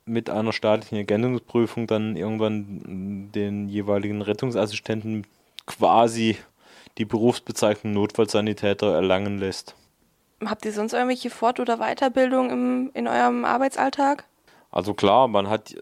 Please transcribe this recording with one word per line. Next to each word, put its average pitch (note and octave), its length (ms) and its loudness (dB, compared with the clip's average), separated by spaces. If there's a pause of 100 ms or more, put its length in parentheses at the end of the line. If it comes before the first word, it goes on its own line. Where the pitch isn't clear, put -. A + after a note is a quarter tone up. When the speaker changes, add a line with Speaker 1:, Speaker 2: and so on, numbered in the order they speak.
Speaker 1:
mit A#2 240 -4
einer A2 240 -2
staatlichen A2 460 0
Ergänzungsprüfung A#2 880 0
dann G#2+ 300 -2
irgendwann G2+ 1160 -6
den G2+ 340 -4
jeweiligen G#2 540 -2
Rettungsassistenten G#2+ 1040 -2 (400)
quasi A2 720 4 (600)
die A2 80 -2
Berufsbezeichnung G#2+ 880 0
Notfallsanitäter G#2 1000 2
erlangen F#2+ 440 2
lässt. F#2+ 360 -6 (720)
Speaker 2:
Habt G#3+ 200 -8
ihr G#3+ 80 -6
sonst G#3+ 220 -4
irgendwelche B3 340 -2
Fort- A#3 320 -2
oder A#3 180 -2
Weiterbildung B3+ 720 0
im, B3+ 440 -2
in A#3+ 120 -4
eurem A#3+ 380 2
Arbeitsalltag? C4+ 800 0 (460)
Speaker 1:
Also G2 240 -2
klar, A2+ 340 6
man G2+ 220 0
hat, G#2+ 320 -4